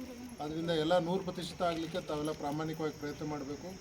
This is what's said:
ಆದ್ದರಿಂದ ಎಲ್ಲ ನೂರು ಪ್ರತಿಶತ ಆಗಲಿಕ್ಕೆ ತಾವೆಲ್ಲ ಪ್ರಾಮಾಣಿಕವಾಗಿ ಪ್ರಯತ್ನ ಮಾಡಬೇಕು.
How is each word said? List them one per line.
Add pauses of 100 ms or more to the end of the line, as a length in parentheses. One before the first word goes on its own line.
(420)
ಆದ್ದರಿಂದ
ಎಲ್ಲ
ನೂರು
ಪ್ರತಿಶತ
ಆಗಲಿಕ್ಕೆ
ತಾವೆಲ್ಲ
ಪ್ರಾಮಾಣಿಕವಾಗಿ
ಪ್ರಯತ್ನ
ಮಾಡಬೇಕು. (140)